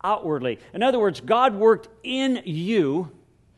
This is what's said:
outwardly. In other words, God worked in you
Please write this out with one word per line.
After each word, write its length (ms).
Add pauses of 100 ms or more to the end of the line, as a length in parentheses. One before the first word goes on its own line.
outwardly. 560 (120)
In 120
other 160
words, 200
God 360
worked 320 (160)
in 400
you 640 (480)